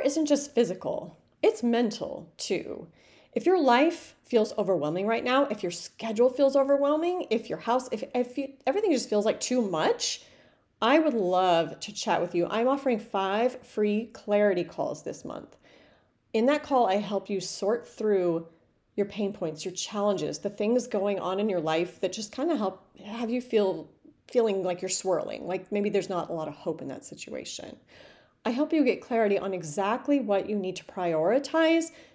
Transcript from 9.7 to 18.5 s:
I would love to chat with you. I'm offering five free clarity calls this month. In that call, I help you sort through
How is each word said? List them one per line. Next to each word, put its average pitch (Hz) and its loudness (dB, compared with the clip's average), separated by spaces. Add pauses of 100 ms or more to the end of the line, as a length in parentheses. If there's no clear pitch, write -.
I 262 6
would 311 2
love 180 2
to - -12
chat - 0
with 180 -4
you. 170 0
I'm 233 0
offering 269 0
five 208 -2
free 214 -2
clarity 208 2
calls 151 -6
this - -10
month. - -14 (720)
In 226 2
that 294 2
call, 247 2
I 190 2
help 196 -4
you 190 -4
sort 214 -4
through 180 0 (480)